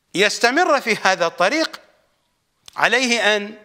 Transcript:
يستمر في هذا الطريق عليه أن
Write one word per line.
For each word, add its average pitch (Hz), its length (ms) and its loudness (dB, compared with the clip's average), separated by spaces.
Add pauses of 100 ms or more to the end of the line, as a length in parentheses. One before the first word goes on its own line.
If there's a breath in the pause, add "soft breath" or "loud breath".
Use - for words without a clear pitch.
(140)
يستمر 254 680 2
في 220 220 -2
هذا 185 240 0
الطريق 208 540 -2 (960)
عليه 220 600 0
أن 208 280 -8